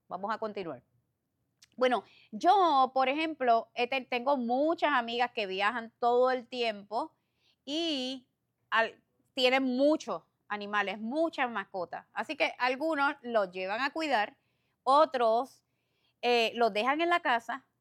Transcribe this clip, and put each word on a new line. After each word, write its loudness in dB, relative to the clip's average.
vamos -6
a -6
continuar. -8
Bueno, 0
yo, 4
por 2
ejemplo, 0
he -2
ten-, -6
tengo -2
muchas 0
amigas -2
que -4
viajan -2
todo 4
el -4
tiempo -6
y -6
al-, 0
tienen 2
muchos 0
animales, -4
muchas -2
mascotas. -8
Así -6
que -2
algunos -2
los -2
llevan -6
a -2
cuidar, -2
otros, 2
eh, 2
los 2
dejan 0
en 2
la 2
casa -2